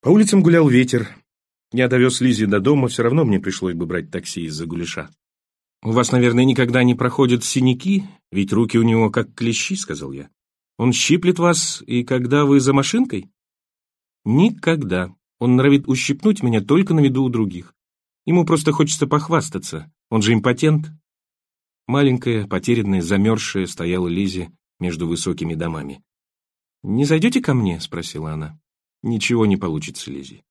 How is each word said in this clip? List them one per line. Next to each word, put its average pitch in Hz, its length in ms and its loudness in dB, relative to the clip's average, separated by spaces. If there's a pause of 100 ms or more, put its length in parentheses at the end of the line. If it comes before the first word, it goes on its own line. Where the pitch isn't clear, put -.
По 131 60 -2
улицам 202 340 6
гулял 165 260 6
ветер. 123 480 2 (560)
Я 127 140 2
довёз 123 340 2
Лизи 113 260 2
до 101 120 2
дома, 131 300 2
всё - 160 -4
равно 143 200 0
мне 101 140 0
пришлось 95 360 -6
бы 85 120 -6
брать 85 240 -8
такси 87 360 -8
из-за 80 200 -10
гуляша. 82 440 -10 (720)
«У 110 100 -4
вас, 120 180 2
наверное, 123 340 4
никогда 127 380 2
не 123 120 4
проходят 123 500 0
синяки, 131 600 0 (280)
ведь 98 200 -2
руки 117 260 0
у 113 40 4
него 113 280 2
как - 240 -4
клещи», 117 420 -4
сказал 73 360 -10
я. 71 180 -16 (480)
«Он 123 140 2
щиплет 175 460 2
вас, 170 480 0
и 120 160 -2
когда 127 420 0
вы 139 160 6
за 131 120 2
машинкой?» 139 580 -2 (920)
«Никогда. 127 920 0 (240)
Он 123 180 2
норовит 139 300 4
ущипнуть 143 560 0
меня 113 180 0
только 160 340 0
на 156 60 2
виду 135 220 2
у 131 60 0
других. 101 460 -4 (500)
Ему 170 200 2
просто 156 280 0
хочется 151 340 0
похвастаться. 147 840 -4 (180)
Он 110 120 0
же 107 100 2
импотент». 127 560 2 (1000)
Маленькая, 123 640 0
потерянная, 98 520 0
замёрзшая 98 680 0
стояла 87 420 -4
Лизи 90 420 -4 (300)
между 87 260 -4
высокими 82 480 -4
домами. 78 480 -8 (800)
«Не 117 220 -2
зайдёте 160 360 0
ко 139 140 0
мне?» 92 260 -2
спросила 80 520 -10
она. 78 260 -12 (440)
«Ничего 113 440 0
не 98 100 2
получится, 76 540 -8
Лизи». 69 400 -16